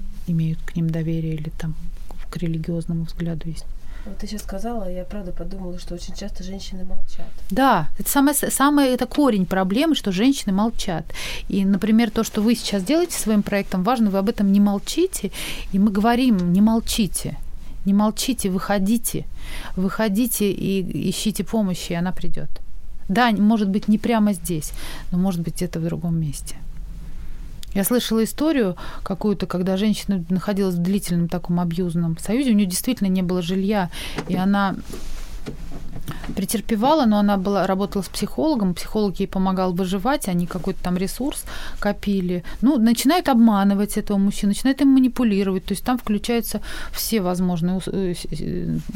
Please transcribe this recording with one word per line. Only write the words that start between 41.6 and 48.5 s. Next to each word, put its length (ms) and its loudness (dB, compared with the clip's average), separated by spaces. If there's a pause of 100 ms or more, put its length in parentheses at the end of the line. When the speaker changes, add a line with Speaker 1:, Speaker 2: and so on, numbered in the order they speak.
Speaker 1:
копили. 600 -2 (200)
Ну, 160 4
начинают 500 4
обманывать 720 4
этого 200 0
мужчину, 320 0
начинают 320 0
им 60 6
манипулировать, 760 4
то 100 -2
есть 100 -6
там 140 0
включаются 600 -2 (320)
все 280 0
возможные 560 0
ус-, 160 -4
э, 220 -2
с-, 120 -6 (140)
э, 380 -2 (180)